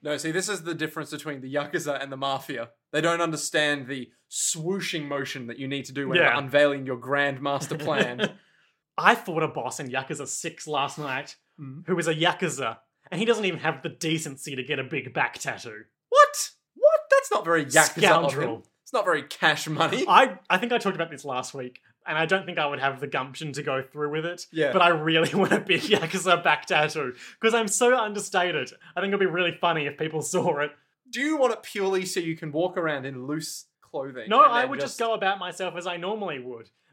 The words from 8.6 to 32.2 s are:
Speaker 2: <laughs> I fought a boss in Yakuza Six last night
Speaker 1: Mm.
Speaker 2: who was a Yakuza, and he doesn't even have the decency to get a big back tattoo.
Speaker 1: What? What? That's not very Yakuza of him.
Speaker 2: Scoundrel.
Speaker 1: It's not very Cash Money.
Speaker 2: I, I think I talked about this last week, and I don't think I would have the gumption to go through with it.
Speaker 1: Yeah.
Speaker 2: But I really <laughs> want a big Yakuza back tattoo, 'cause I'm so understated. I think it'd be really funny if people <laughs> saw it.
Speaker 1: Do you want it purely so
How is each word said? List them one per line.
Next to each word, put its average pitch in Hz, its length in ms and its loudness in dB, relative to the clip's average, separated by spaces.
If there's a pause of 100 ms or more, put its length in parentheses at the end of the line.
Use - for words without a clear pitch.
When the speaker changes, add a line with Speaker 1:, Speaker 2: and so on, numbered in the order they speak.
Speaker 2:
<laughs> - 300 -20
I 190 160 8
fought 160 280 -2
a 151 60 2
boss 120 320 -6
in 139 80 -8
Yakuza 135 380 -6
Six - 400 -8
last 143 320 -2
night 143 380 -8 (240)
Speaker 1:
Mm. 143 280 -14
Speaker 2:
who 180 80 0
was 165 100 -2
a 160 80 2
Yakuza, 151 640 0 (320)
and 143 80 -6
he 208 60 0
doesn't 220 200 2
even 175 160 -2
have 156 220 -2
the - 60 -8
decency 151 680 -6
to 131 80 -6
get 135 160 -4
a 131 60 -6
big 123 280 -8
back 127 260 -2
tattoo. 110 440 -10 (260)
Speaker 1:
What? 587 420 4 (240)
What? 622 260 6 (100)
That's 539 220 4
not 415 120 0
very 160 200 2
Yakuza 151 240 6
of - 80 -6
him. 170 60 2 (280)
Speaker 2:
Scoundrel. 117 360 -4 (180)
Speaker 1:
It's - 80 -10
not 226 120 0
very 160 200 2
Cash - 440 0
Money. 160 400 0
Speaker 2:
I, 214 300 8 (100)
I 185 100 4
think 233 140 -4
I 240 60 2
talked 202 160 -2
about 160 160 -4
this 143 140 -14
last 127 280 -4
week, 127 280 -12 (260)
and 160 100 -4
I 160 100 2
don't 190 200 0
think 175 120 -6
I 151 80 0
would 143 120 -4
have 135 220 -2
the 143 80 -6
gumption 139 460 -6
to 143 100 -6
go 135 180 -2
through 147 280 -6
with 156 140 -4
it. 175 280 -8
Speaker 1:
Yeah. 151 200 0
Speaker 2:
But 185 100 4
I 175 80 8
really 160 440 2
<laughs> - 0 -
want 190 180 4
a 202 80 6
big 170 200 0
Yakuza 175 640 2
back 151 220 2
tattoo, 151 480 0 (260)
'cause 226 140 4
I'm 226 140 2
so 240 300 4
understated. 180 720 -2 (260)
I 175 40 -2
think 196 100 0
it'd 196 100 2
be 190 60 4
really 170 340 0
funny 160 260 0
if 139 120 -8
people 156 240 -4
<laughs> 143 120 -4
saw 170 260 0
it. 147 100 -2 (400)
Speaker 1:
Do - 100 -8
you 311 180 0
want 247 160 4
it 214 100 -10
purely 190 400 -2
so 180 160 -4